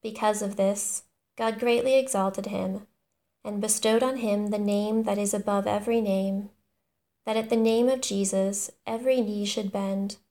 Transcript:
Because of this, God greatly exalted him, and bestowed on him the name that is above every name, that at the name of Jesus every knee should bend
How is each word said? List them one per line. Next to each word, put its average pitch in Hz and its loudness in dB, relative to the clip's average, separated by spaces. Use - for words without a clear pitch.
Because 214 0
of 202 -4
this, 196 0
God 226 -2
greatly 240 4
exalted 196 0
him, 190 -4
and 208 -4
bestowed 220 2
on 262 0
him 208 0
the 208 -2
name 208 0
that 208 0
is 202 0
above 202 0
every 214 0
name, 196 0
that 220 0
at 220 -2
the 240 2
name 226 4
of 262 0
Jesus 196 -2
every 254 0
knee 208 -2
should 202 -4
bend 196 -2